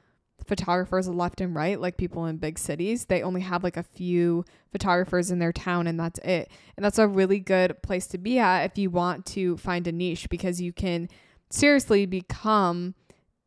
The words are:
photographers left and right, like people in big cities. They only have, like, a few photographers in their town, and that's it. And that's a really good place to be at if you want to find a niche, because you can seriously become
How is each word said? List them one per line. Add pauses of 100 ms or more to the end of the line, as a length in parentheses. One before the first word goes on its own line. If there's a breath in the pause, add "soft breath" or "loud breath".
(440)
photographers
left
and
right,
like
people
in
big
cities.
They
only
have,
like,
a
few (280 soft breath)
photographers
in
their
town,
and
that's
it. (240 loud breath)
And
that's
a
really
good
place
to
be
at
if
you
want
to
find
a
niche,
because
you
can (400 soft breath)
seriously
become (540 soft breath)